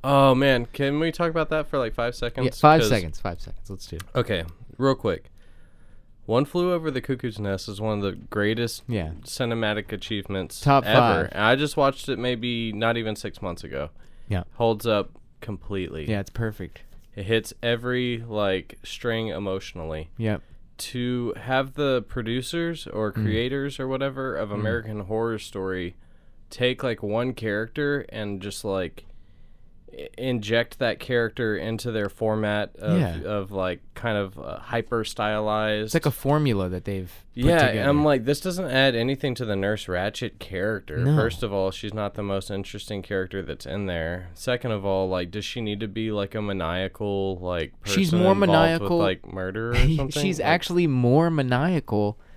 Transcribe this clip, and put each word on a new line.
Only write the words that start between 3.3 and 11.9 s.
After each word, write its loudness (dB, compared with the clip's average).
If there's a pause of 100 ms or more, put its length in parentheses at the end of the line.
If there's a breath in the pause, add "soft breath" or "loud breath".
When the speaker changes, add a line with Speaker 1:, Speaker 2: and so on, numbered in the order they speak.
Speaker 2:
seconds. -8
Let's -10
do -10
it. -8 (120)
Speaker 1:
Okay, 0 (340)
real 4
quick. -2 (920 soft breath)
One 4
Flew 2
Over 0
the -2
Cuckoo's -4
Nest -2
is -8
one 0
of -2
the 0
greatest 0
Speaker 2:
Yeah. -2 (140)
Speaker 1:
cinematic -2
achievements -6
Speaker 2:
Top 6
Speaker 1:
ever. 6 (280)
Speaker 2:
five. -6
Speaker 1:
And 0
I 8
just 0
watched 2